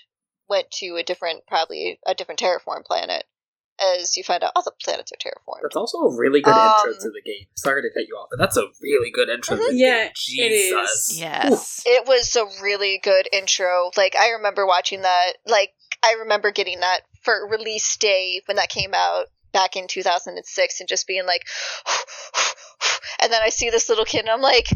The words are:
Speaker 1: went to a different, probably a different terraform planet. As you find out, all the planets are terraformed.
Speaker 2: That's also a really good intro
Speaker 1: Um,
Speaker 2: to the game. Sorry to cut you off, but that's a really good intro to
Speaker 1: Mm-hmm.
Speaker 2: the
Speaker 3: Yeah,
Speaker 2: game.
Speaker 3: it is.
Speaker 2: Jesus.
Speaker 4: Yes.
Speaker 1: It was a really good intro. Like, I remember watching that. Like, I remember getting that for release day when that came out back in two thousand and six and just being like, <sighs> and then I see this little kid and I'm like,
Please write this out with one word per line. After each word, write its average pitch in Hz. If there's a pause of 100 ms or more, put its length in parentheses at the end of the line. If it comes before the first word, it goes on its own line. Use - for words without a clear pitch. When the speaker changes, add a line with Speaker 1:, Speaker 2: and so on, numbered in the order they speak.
(480)
Speaker 1:
went 190
to 175
a 170
different, 170
probably 165
a 190
different 175
terraform 170
planet. 87 (540)
As 180
you 185
find 180
out, -
all -
the - (100)
planets -
are -
terraformed. -
Speaker 2:
That's -
also 233
a 196
really 135
good 143
intro 220
Speaker 1:
Um, -
Speaker 2:
to 226
the 208
game. 101 (100)
Sorry 139
to 117
cut 110
you 110
off, 101
but 123
that's -
a 110 (160)
really 127
good 123
intro -
to -
Speaker 1:
Mm-hmm. 466
Speaker 2:
the 247
Speaker 3:
Yeah, 254
Speaker 2:
game. - (280)
Speaker 3:
it 233
is. 202 (400)
Speaker 2:
Jesus. -
Speaker 4:
Yes. -
Speaker 1:
It 240
was 247
a 220 (160)
really 196
good 190
intro. 180
Like, 190
I 220
remember 208
watching 190
that. 180 (140)
Like, 208 (300)
I 226
remember 214
getting 185
that 180 (220)
for 208
release 220
day 185
when 202
that 185
came 196
out 175 (260)
back 190
in 185
two 185
thousand 180
and 180
six -
and 185
just 190
being 185
like, 175 (440)
<sighs> -
and -
then 226
I 220
see 233
this 226
little 220
kid 220
and 220
I'm 233
like, 269